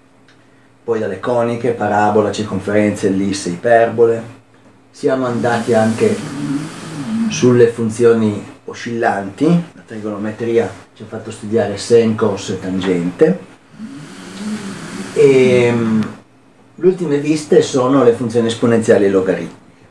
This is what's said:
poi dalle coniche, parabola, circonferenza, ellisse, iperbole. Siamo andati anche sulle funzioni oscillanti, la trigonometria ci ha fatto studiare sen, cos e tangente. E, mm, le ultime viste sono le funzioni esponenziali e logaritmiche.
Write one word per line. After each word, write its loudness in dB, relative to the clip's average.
poi -2
dalle -6
coniche, -2
parabola, 2
circonferenza, -2
ellisse, -2
iperbole. 2
Siamo -2
andati -2
anche 2
sulle 4
funzioni 0
oscillanti, -4
la -20
trigonometria -4
ci -18
ha -18
fatto -12
studiare -4
sen, 4
cos -2
e -6
tangente. 0
E, 6
mm, 0
le 2
ultime 0
viste 2
sono 2
le 6
funzioni 0
esponenziali 2
e 4
logaritmiche. -2